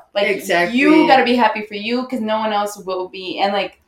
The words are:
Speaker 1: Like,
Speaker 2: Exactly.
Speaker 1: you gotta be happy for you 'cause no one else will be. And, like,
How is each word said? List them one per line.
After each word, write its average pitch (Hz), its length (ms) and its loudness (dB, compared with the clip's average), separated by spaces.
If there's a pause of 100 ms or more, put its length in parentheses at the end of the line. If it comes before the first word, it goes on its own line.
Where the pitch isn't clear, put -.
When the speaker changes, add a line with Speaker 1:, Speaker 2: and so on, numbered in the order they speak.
(140)
Speaker 1:
Like, 202 140 0
Speaker 2:
Exactly. 196 520 0
Speaker 1:
you 302 300 6
gotta 262 160 6
be 247 100 2
happy 214 280 0
for 208 120 -14
you 240 320 -6
'cause 240 140 -6
no 220 180 -2
one 220 140 -2
else 208 240 -4
will 185 320 -8
be. 185 300 -10
And, 196 120 0
like, 190 360 -4